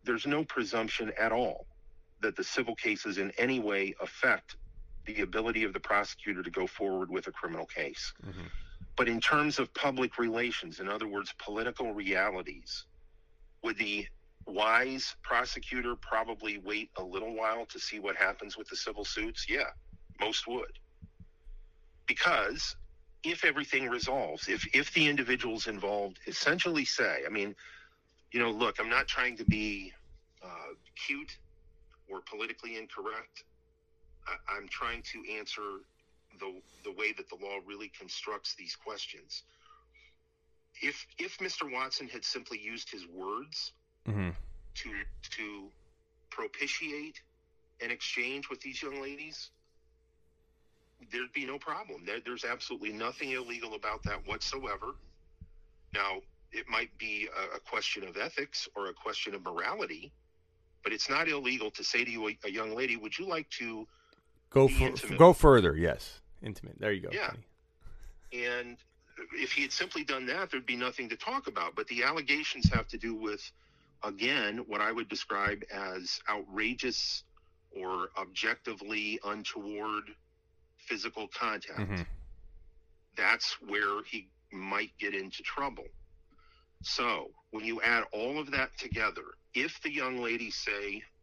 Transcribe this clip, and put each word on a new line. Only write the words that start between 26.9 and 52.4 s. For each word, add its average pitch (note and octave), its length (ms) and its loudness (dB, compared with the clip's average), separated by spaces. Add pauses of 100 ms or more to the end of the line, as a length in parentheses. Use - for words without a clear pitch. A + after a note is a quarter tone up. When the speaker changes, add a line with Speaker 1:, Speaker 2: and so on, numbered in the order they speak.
Speaker 1:
I - 40 -2
mean, G#2 260 -2 (760)
you A#2+ 80 2
know, A#2 100 6
look, A2 300 2
I'm A2+ 100 0
not C3 180 4
trying B2 300 0
to - 80 -2
be, G#2+ 480 2 (500)
uh, - 300 -12 (320)
cute - 320 -4 (720)
or F#2+ 120 -10
politically A2+ 560 -8
incorrect. A2 680 -8 (840)
I, F#2 300 -6
I'm G2 120 -10
trying A#2+ 340 -4 (100)
to G#2 240 -8
answer G#2+ 240 -6 (800)
the, F#2+ 220 -10 (220)
the G#2 80 -4
way G#2+ 220 0
that G2 160 -10
the - 60 -10
law G2 300 -6
really G2+ 320 -10
constructs - 580 -6
these - 200 -10
questions. - 680 -10 (1400)
If, - 240 -2 (120)
if - 240 -6
Mister F3 260 -4
Watson C3 400 -2
had A#2+ 160 -10
simply A#2+ 360 -4
used A2 300 -8
his F#2 180 -10
words F#2+ 640 -6 (340)
Speaker 2:
Mm-hmm. G2+ 220 0 (460)
Speaker 1:
to, - 140 -8 (420)
to G2+ 360 -8 (640)
propitiate D3 880 -6 (640)
an A#2 80 -4
exchange C3 580 -4
with B2+ 120 -8
these C3 200 -8
young C#3 200 -6
ladies, C#3+ 480 -10 (1600)
there'd B2 220 -4
be C#3 120 -2
no C3+ 140 -4
problem. E3 460 -6
There, A2 180 -4
there's B2 220 -4